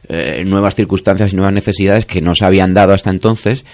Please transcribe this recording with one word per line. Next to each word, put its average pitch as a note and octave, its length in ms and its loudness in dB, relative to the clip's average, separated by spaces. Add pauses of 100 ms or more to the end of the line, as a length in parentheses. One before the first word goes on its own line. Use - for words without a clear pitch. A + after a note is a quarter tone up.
eh, D2 360 -6
nuevas G2 300 0
circunstancias G2 580 -2
y F#2+ 40 -4
nuevas G2 180 0
necesidades G2+ 500 0
que - 160 -6
no E2+ 140 0
se G#2 100 2
habían F#2 300 2
dado G2 180 4
hasta F#2+ 180 0
entonces A2 640 -2